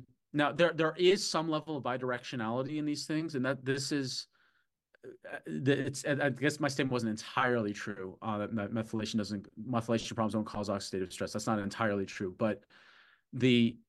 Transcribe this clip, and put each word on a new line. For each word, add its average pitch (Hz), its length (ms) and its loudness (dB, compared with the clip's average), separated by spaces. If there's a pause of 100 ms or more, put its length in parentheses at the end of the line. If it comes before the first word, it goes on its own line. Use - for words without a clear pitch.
(340)
now 147 180 2
there, 165 220 4
there 160 240 2
is 185 280 6
some 165 240 0
level 151 280 0
of 117 60 -4
bidirectionality 123 920 -2
in 151 80 -2
these 147 200 -4
things, 160 300 -2
and 127 100 2
that 131 180 0
this 135 280 0
is, 139 360 -2 (800)
uh, 107 400 -14
the, 156 260 0 (160)
it's, 135 180 -6
I, 143 200 2
I 143 40 4
guess 139 300 0
my 151 80 2
statement 135 240 0
wasn't 113 200 0
entirely 117 640 0
true, 95 480 -8
uh, 107 180 -2
that, 104 160 -2
that 101 180 -2
methylation 110 440 -2
doesn't, 101 300 -4 (220)
methylation 117 460 0
problems 110 180 0
don't 110 120 0
cause 104 240 -4
oxidative 98 440 -2
stress. 95 200 -4
That's 110 140 -4
not 110 120 2
entirely 101 460 0
true, 92 320 -6
but 107 260 0 (720)
the, 120 440 6 (120)